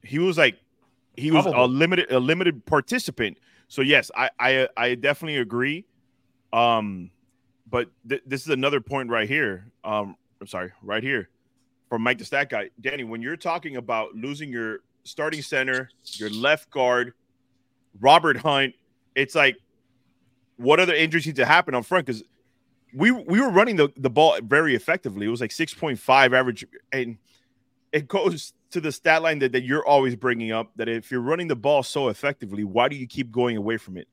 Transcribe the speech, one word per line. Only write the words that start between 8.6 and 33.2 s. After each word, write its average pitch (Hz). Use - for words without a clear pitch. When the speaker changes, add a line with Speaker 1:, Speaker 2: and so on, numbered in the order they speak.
Speaker 1:
point 123
right 113
here. 110
Um, 104
I'm 101
sorry, 90
right 101
here 127
from 113
Mike 123
the 196
Stat 143
Guy. 104
Danny, 131
when 113
you're 147
talking 165
about 113
losing 143
your 113
starting 156
center, 131
your 107
left 131
guard, 123
Robert 139
Hunt, 139
it's 135
like, 139
what 139
other 180
injuries 160
need 156
to 127
happen 156
up 120
front? 175
'Cause 110
we, 175
we 214
were 269
running 208
the, 147
the 131
ball 147
very 139
effectively. 113
It 107
was, 120
like, 110
six -
point 143
five 131
average. 127
And 117
it 147
goes 180
to 180
the 156
stat 160
line 160
that, 131
that 127
you're 131
always 135
bringing 117
up, 113
that 113
if 113
you're 127
running 160
the 135
ball 139
so 139
effectively, 104
why 131
do 143
you 131
keep 120